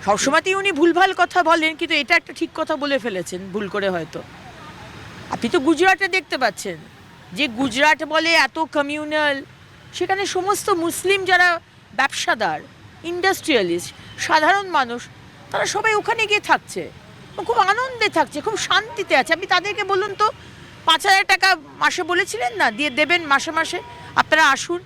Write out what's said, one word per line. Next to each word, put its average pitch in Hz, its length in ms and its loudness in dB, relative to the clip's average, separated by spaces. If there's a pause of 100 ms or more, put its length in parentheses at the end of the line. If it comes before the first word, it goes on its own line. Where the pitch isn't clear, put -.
সবসময়তেই 311 500 2
উনি 392 180 0
ভুলভাল 339 440 4
কথা 359 260 2
বলেন, 320 340 2
কিন্তু 330 180 -2
এটা 294 220 0
একটা - 160 -2
ঠিক - 220 -6
কথা 320 220 -2
বলে 277 220 0
ফেলেছেন 185 420 -6 (120)
ভুল 202 160 -4
করে 196 200 -2
হয়তো। 170 340 -6 (1080)
আপনি - 180 -4
তো 359 100 2
গুজরাটে 359 500 2
দেখতে 359 300 -4
পাচ্ছেন 202 380 -4 (560)
যে 247 160 -2
গুজরাট 269 560 2
বলে 320 300 0
এত 302 240 2
কমিউনাল, 302 840 -2 (520)
সেখানে 381 320 -2
সমস্ত 370 440 -2
মুসলিম 370 540 0
যারা 349 360 4 (340)
ব্যবসাদার, 226 680 0 (440)
ইন্ডাস্ট্রিয়ালিস্ট, 320 880 0 (240)
সাধারণ 349 500 2
মানুষ, 247 340 -2 (480)
তারা - 160 -2
সবাই 427 280 0
ওখানে 440 320 0
গিয়ে 415 140 2
থাকছে, 196 500 -2 (460)
খুব 440 220 -2
আনন্দে 440 500 0
থাকছে, 302 320 -2
খুব 403 160 -4
শান্তিতে 403 600 -2
আছে। 269 160 2
আপনি 339 140 -4
তাদেরকে 381 380 -2
বলুন 392 300 -2
তো, 427 160 0 (540)
পাঁচ 320 220 2
হাজার 392 180 4
টাকা 381 320 2 (220)
মাসে 294 240 0
বলেছিলেন 392 540 -2
না, 302 140 2
দিয়ে 269 200 -2
দেবেন 302 360 0
মাসে 277 240 2
মাসে, 320 280 -2 (360)
আপনারা 311 360 4
আসুন 339 360 -2